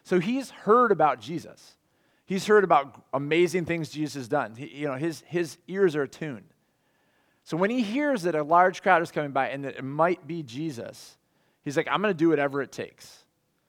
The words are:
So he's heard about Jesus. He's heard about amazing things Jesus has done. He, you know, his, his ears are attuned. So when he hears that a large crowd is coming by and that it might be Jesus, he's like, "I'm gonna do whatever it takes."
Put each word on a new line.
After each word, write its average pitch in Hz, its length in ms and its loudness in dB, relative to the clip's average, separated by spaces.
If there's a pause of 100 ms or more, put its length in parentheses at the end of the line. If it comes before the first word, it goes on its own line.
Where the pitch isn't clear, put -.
So 180 160 0
he's 240 300 -2
heard 226 420 4
about 151 300 2
Jesus. 127 560 -12 (480)
He's 185 220 -4
heard 214 160 6
about 147 400 2 (100)
amazing 160 520 0
things 165 240 -4
Jesus 147 260 -6
has 131 120 -10
done. 113 280 -4
He, 135 120 -14
you 147 200 -8
know, 135 80 -6
his, 143 320 -6
his 165 400 -6
ears 185 280 2
are 151 60 -2
attuned. 135 460 -10 (960)
So - 120 -8
when 185 140 2
he 247 140 0
hears 247 400 0
that 175 100 0
a 151 80 0
large 175 400 4
crowd 175 220 4
is 165 80 -8
coming 147 200 -4
by 135 180 -2
and 139 160 -8
that 127 100 -8
it 131 80 -12
might 156 420 0
be 165 160 -8
Jesus, 131 760 -12 (460)
he's 143 140 -6
like, 160 100 2
"I'm 143 140 0
gonna 202 140 0
do 160 140 2
whatever 143 340 2
it - 80 -12
takes." - 540 -14 (440)